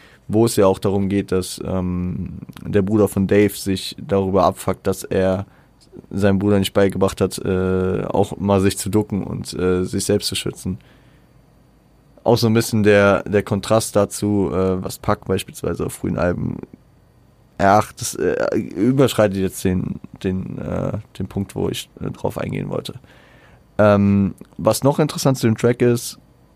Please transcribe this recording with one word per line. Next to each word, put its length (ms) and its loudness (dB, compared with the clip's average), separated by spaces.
wo 180 4
es 100 0
ja 100 6
auch 140 4
darum 280 0
geht, 240 -2
dass, 320 -4
ähm, 760 -6
der 180 0
Bruder 260 4
von 200 0
Dave 260 4
sich 460 -6
darüber 440 0
abfuckt, 440 -2
dass 160 -2
er 420 0
seinem 300 2
Bruder 180 2
nicht 160 -2
beigebracht 480 0
hat, 160 0
äh, 680 -2
auch 340 -2
mal 200 2
sich 200 2
zu 100 -8
ducken 340 0
und, 300 -8
äh, 300 0
sich 220 -4
selbst 220 0
zu 80 -6
schützen. 440 -8
Auch 140 4
so 100 2
ein 80 4
bisschen 260 2
der, 420 6
der 200 0
Kontrast 520 0
dazu, 560 0
äh, 320 0
was 140 -10
Pac 280 -4
beispielsweise 600 -4
auf 80 -6
frühen 240 -4
Alben, 400 -2
ach, 340 2
das, 220 -10
äh, 420 0
überschreitet 800 2
jetzt 260 -2
den, 360 -2
den, 340 -4
äh, 400 -4
den 80 -6
Punkt, 280 -6
wo 140 -2
ich, 200 -8
äh, 80 -6
drauf 300 -6
eingehen 300 -6
wollte. 260 -8
Ähm, 560 4
was 260 0
noch 160 4
interessant 380 0
zu 80 0
dem 120 4
Track 260 0
ist, 340 0